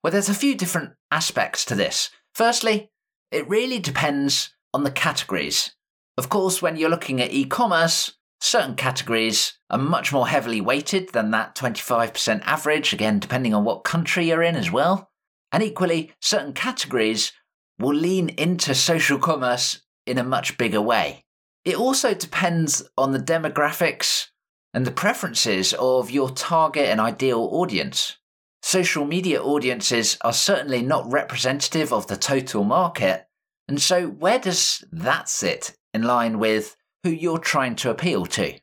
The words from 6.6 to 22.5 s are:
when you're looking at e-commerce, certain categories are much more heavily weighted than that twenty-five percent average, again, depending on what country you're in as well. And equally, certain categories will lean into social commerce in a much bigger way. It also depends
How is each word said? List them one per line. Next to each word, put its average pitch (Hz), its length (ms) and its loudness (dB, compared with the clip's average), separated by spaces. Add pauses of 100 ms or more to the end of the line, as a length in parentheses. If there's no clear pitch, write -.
when 160 160 0
you're 160 120 2
looking 139 300 -2
at - 140 -2
e-commerce, 165 800 2 (260)
certain 147 360 0
categories 113 840 0 (100)
are 110 80 0
much 143 360 0
more 127 160 2
heavily 117 320 0
weighted 147 480 0
than 107 220 0
that 110 220 -2
twenty-five 117 600 -2
percent 107 320 -2
average, 151 480 0
again, 104 260 2
depending 123 340 0
on 101 120 2
what - 180 -2
country 165 460 0
you're 165 120 4
in 165 140 4
as 87 160 -2
well. 160 400 2 (400)
And 165 100 2
equally, 170 600 0
certain 147 320 -2
categories 117 800 -2 (440)
will 135 160 0
lean 175 360 2
into 170 440 0
social 156 440 2
commerce 135 640 0 (240)
in 123 120 -2
a 123 60 0
much - 340 -2
bigger 107 240 2
way. 104 440 0 (400)
It 170 100 0
also 247 380 2
depends 170 680 0 (160)